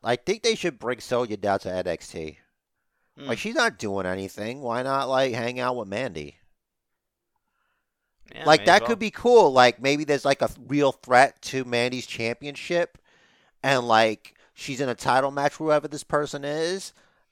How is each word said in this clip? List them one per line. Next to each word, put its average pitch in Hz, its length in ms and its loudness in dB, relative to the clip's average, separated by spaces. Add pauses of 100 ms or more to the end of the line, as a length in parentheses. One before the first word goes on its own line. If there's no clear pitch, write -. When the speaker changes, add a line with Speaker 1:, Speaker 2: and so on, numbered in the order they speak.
Speaker 1:
I 120 120 -2
think 214 260 -4
they 226 140 0
should 151 240 -6
bring 120 220 -6
Sonya 120 360 -4
down 98 220 -2
to 95 120 -8
N 90 140 -4
X 85 220 -6
T. 78 320 -14 (800)
Speaker 2:
Hmm. 139 80 -14
Speaker 1:
Like, 117 100 -4
she's 220 160 -8
not 240 240 0
doing 98 300 -4
anything. 101 540 -8
Why 123 200 -4
not, 135 280 -4
like, 131 260 0
hang 123 240 -6
out 127 160 -2
with 110 120 -8
Mandy? 95 500 -8 (2000)
Speaker 2:
Yeah, 156 120 -14
Speaker 1:
Like, 160 160 6
Speaker 2:
may - 20 -10
as - 40 -10
Speaker 1:
that 190 140 6
Speaker 2:
well. - 80 -2
Speaker 1:
could 220 100 -2
be 208 120 -4
cool. 226 400 6
Like, 123 300 6
maybe 143 220 0
there's, 143 220 0
like, 139 160 2
a 120 80 0 (180)
real 139 240 2
threat 123 520 4
to 131 200 -6
Mandy's 120 420 -2
championship. 143 920 -6 (680)
And, 131 240 2
like, 110 480 2 (180)
she's 135 280 -8
in 135 80 -2
a 117 60 -4
title 135 360 0
match, 143 240 -2
whoever 151 320 0
this 147 160 -12
person 147 400 -4
is. 160 500 -6 (380)